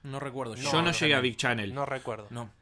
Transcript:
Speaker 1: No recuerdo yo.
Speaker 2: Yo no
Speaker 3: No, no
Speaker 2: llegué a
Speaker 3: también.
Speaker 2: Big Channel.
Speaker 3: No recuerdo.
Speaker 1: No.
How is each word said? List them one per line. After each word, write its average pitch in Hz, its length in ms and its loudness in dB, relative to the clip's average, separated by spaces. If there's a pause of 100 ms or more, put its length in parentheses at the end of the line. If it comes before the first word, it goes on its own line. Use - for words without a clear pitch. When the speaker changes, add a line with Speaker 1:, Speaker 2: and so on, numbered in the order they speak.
Speaker 1:
No 139 160 -8
recuerdo 131 360 -6
yo. 127 80 -6
Speaker 2:
Yo 143 100 0
no 156 60 4
Speaker 3:
No, 165 80 4
no 170 40 2
Speaker 2:
llegué 156 220 4
a 139 40 6
Speaker 3:
también. 127 140 4
Speaker 2:
Big 110 60 -8
Channel. 113 360 0
Speaker 3:
No 139 120 -2
recuerdo. 123 440 -6
Speaker 1:
No. 117 220 -8 (100)